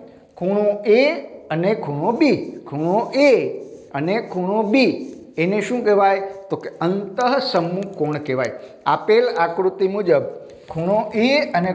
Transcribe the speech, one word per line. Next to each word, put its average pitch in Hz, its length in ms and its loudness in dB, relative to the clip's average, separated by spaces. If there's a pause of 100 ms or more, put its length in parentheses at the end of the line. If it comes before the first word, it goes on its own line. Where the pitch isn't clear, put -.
(360)
ખૂણો 202 300 0 (200)
એ 214 160 6 (480)
અને 170 260 0
ખૂણો 147 440 -4
બી, 269 180 4 (300)
ખૂણો 180 440 -2 (160)
એ 269 40 6 (600)
અને 160 220 -2 (160)
ખૂણો 190 320 -2 (100)
બી, 254 180 6 (460)
એને 190 240 0
શું 247 220 -4
કહેવાય? 196 380 4 (280)
તો 156 80 -4
કે - 120 -10 (160)
અંતઃસમ્મુખ 196 1120 -2
કોણ 151 280 -2
કહેવાય. 127 260 -2 (320)
આપેલ 214 400 4 (120)
આકૃતિ 180 580 0
મુજબ 170 280 2 (480)
ખૂણો 180 280 0 (140)
એ 233 160 2 (280)
અને 180 180 0